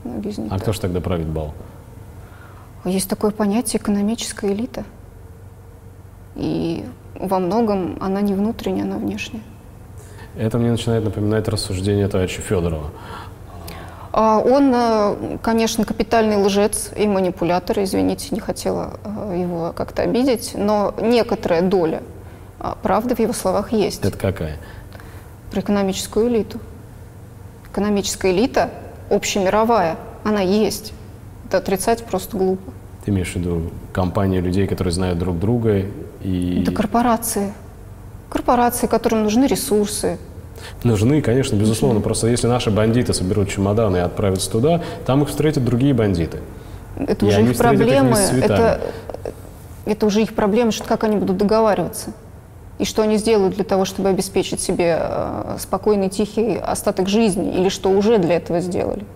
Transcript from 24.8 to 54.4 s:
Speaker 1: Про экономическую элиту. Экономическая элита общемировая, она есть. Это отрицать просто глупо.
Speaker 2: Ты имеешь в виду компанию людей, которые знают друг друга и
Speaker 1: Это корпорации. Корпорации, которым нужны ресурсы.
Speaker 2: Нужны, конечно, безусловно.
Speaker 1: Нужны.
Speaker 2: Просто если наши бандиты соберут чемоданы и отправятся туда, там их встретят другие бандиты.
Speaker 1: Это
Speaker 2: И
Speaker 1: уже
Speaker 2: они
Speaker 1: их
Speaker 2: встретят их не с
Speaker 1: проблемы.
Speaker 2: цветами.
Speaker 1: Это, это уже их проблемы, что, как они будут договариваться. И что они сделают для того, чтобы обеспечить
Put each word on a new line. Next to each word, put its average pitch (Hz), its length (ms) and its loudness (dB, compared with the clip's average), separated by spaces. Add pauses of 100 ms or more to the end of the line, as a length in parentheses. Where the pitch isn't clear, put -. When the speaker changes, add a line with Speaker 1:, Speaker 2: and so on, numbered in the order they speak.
Speaker 1:
Про 202 100 -2
экономическую 202 680 0
элиту. 226 320 0 (1120)
Экономическая 202 600 0
элита 196 380 2 (400)
общемировая, 202 880 2 (260)
она 214 180 2
есть. 190 520 0 (540)
Это 196 100 0
отрицать 196 460 0
просто - 340 -4
глупо. 185 340 0 (340)
Speaker 2:
Ты 107 60 0
имеешь 92 220 0
в - 20 -4
виду 87 360 -2 (220)
компанию 92 500 2
людей, 92 240 2
которые 90 260 0
знают 90 260 0
друг 90 200 -2
друга 110 420 2 (400)
и 90 400 0
Speaker 1:
Это 175 100 2
корпорации. 220 800 0 (800)
Корпорации, 240 580 2
которым 220 360 2
нужны 220 220 4
ресурсы. 196 720 0 (640)
Speaker 2:
Нужны, 120 380 4
конечно, 123 360 2
безусловно. 110 380 4
Speaker 1:
Нужны. 104 100 2
Speaker 2:
Просто 107 220 0
если 120 200 2
наши 120 240 2
бандиты 110 420 4
соберут 95 360 0
чемоданы 101 480 2
и - 20 4
отправятся 95 500 0
туда, 156 320 2 (240)
там 135 180 4
их 139 60 -2
встретят 147 360 2
другие 123 280 4
бандиты. 98 460 2 (560)
Speaker 1:
Это - 300 0
Speaker 2:
И 202 40 6
Speaker 1:
уже 202 100 6
Speaker 2:
они 233 100 6
Speaker 1:
их 247 60 4
Speaker 2:
встретят 233 260 4
их 226 60 6
не 254 60 4
с 277 40 6
Speaker 1:
проблемы. 277 180 6
Speaker 2:
цветами. - 280 4 (100)
Speaker 1:
Это, 220 280 4 (1040)
это 208 200 0
уже 208 160 4
их 208 120 0
проблемы, 220 380 4
что, - 140 -4
как 226 180 0
они 214 140 2
будут 185 200 0
договариваться. 208 760 2 (680)
И 190 60 0
что - 160 0
они 214 160 4
сделают 202 380 4
для 196 100 0
того, 190 200 2
чтобы 196 240 0
обеспечить 190 520 0